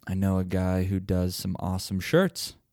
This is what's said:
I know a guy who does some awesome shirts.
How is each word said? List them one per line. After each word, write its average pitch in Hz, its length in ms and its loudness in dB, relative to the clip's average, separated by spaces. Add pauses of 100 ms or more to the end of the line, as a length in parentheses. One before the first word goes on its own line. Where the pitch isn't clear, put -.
I 95 60 -6
know 95 260 2
a 92 60 0
guy 92 380 0
who 92 180 0
does 90 340 0
some - 240 -4
awesome 92 400 -4
shirts. - 560 0 (180)